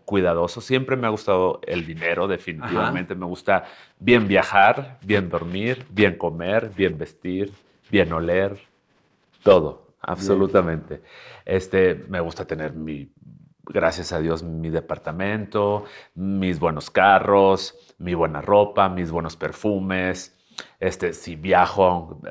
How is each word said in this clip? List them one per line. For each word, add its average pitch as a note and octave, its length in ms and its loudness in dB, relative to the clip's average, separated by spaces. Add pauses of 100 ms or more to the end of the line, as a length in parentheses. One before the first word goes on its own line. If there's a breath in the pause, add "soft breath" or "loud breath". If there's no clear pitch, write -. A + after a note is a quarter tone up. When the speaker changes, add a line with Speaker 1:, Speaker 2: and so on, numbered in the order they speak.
Speaker 1:
cuidadoso. F2 560 0
Siempre C3 340 -2
me A#2+ 120 -2
ha - 20 0
gustado F#2 580 0
el E2+ 180 -4
dinero, E2+ 440 -4
definitivamente. F2+ 840 -4
Speaker 2:
Ajá. F#2 60 -8
Speaker 1:
Me F#2 60 -8
gusta F2+ 400 0 (340 loud breath)
bien A2 300 4
viajar, G2+ 720 4
bien G2 260 0
dormir, F#2 600 -6
bien F#2+ 280 4
comer, F2+ 560 -4
bien F#2 240 0
vestir, F#2 540 -8 (400)
bien F2+ 220 2
oler. F#2 440 0 (840)
Todo, F2 440 4
Speaker 2:
Bien. - 160 -20
Speaker 1:
absolutamente. F#2 960 0 (420 soft breath)
Este, F#2 640 0
me F2+ 140 -6
gusta E2 240 -8
tener D#2 260 -8
mi, D#2 380 -12 (560)
gracias E2 480 -2
a E2 60 -2
Dios, E2 240 -4
mi D#2+ 260 -8
departamento, G2+ 1120 -4 (320 loud breath)
mis F#2 460 -2
buenos D#2+ 280 -2
carros, G2 840 4 (220 soft breath)
mi F2+ 160 -6
buena D#2+ 280 -2
ropa, G2+ 460 4
mis F2+ 240 -4
buenos D#2+ 240 -6
perfumes. F#2 1000 -4 (460 loud breath)
Este, F2+ 320 -2
si E2+ 240 -14
viajo, F2+ 500 2
aun-, E2+ 460 0